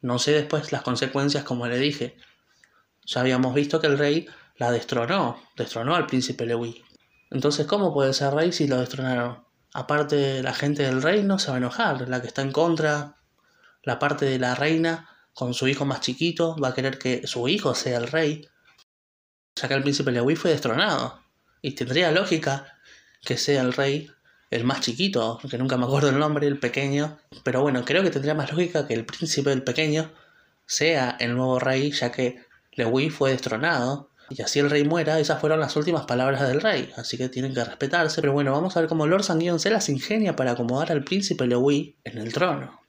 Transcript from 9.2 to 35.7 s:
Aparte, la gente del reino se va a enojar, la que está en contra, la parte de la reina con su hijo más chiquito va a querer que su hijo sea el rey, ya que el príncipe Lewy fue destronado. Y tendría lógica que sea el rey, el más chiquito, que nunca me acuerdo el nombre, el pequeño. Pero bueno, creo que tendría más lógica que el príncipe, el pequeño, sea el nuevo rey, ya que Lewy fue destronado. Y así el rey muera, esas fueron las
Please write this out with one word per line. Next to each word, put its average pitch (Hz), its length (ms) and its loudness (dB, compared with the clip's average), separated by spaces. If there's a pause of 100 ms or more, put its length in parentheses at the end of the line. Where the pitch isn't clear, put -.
Aparte, 143 680 0
la 127 100 -2
gente 147 300 0
del 131 180 0
reino 196 380 2
se - 100 -2
va 131 60 -2
a - 20 0
enojar, 127 500 -2
la 127 140 -2
que 117 60 -8
está - 160 -4
en 135 80 -2
contra, 151 640 0 (680)
la 123 160 -4
parte 143 280 0
de 131 120 0
la 127 160 0
reina 160 560 0 (240)
con 123 220 -4
su 131 120 0
hijo 139 180 0
más 135 160 -2
chiquito 165 560 -2
va 135 120 0
a 127 60 -6
querer 131 240 -4
que 123 260 -2
su 120 220 -4
hijo 156 260 0
sea 123 240 -2
el 120 100 -4
rey, 151 400 -2 (1080)
ya - 120 -6
que 139 60 0
el 135 80 2
príncipe 139 300 0
Lewy 123 240 2
fue 165 160 0
destronado. 139 720 0 (380)
Y 139 100 -4
tendría 143 400 0
lógica 156 680 0 (460)
que 120 140 -4
sea 143 240 2
el 123 120 0
rey, 139 380 -2 (400)
el 117 120 -2
más 123 180 0
chiquito, 120 680 -2
que 123 120 -6
nunca 131 180 0
me 123 80 0
acuerdo 139 240 4
el 135 80 2
nombre, 147 300 2
el 143 100 0
pequeño. 139 640 -2 (240)
Pero 123 180 0
bueno, 131 240 0
creo 156 160 2
que 190 80 4
tendría 143 240 0
más 151 180 -2
lógica 165 360 0
que 117 80 -2
el 113 100 -4
príncipe, 143 460 -2
el 131 120 0
pequeño, 156 480 0 (540)
sea 143 540 0
el 120 160 0
nuevo 127 240 2
rey, 131 320 0
ya 127 200 -2
que 123 320 -2 (280)
Lewy 131 400 0
fue 139 180 2
destronado. 131 800 0 (220)
Y 131 100 -10
así - 160 -2
el 143 140 4
rey 147 120 4
muera, 156 360 2
esas 156 200 0
fueron 156 200 2
las 147 160 -2